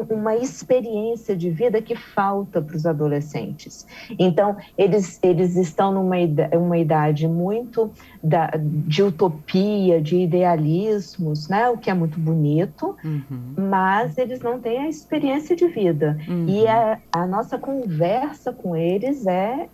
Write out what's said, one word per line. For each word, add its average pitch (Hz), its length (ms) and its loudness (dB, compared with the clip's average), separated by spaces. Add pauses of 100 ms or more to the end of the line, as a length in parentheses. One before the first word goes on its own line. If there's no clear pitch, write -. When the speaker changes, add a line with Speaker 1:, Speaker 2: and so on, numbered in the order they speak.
Speaker 1:
uma 220 280 0
experiência 233 1000 -2
de 175 140 -2
vida 214 320 0
que 226 140 -6
falta 196 680 -2
pros 156 240 -6
adolescentes. 147 1000 -4 (320)
Então, 196 380 4 (220)
eles, 190 440 2
eles 180 360 4
estão 185 340 0
numa 185 280 2
ida-, 156 340 2
uma 175 240 2
idade 156 500 2
muito 214 640 -2 (320)
da, 160 340 2
de 151 460 0
utopia, 190 960 2
de 156 200 0
idealismos, 175 1300 0
né? 214 180 2
O 240 100 0
que 226 120 -4
é 196 40 0
muito 165 260 0
bonito, 165 840 0
Speaker 2:
Uhum. 135 540 -8
Speaker 1:
mas 196 600 0
eles 254 220 -4
não 240 200 -4
têm 240 240 -4
a 302 40 -4
experiência 294 680 -2
de 339 120 4
vida. 160 500 0 (120)
Speaker 2:
Uhum. 175 180 -2
Speaker 1:
E 202 200 4
a, 220 300 2 (140)
a 175 140 0
nossa 220 320 -2
conversa 247 960 -2
com 180 220 -6
eles 202 500 0
é 196 480 0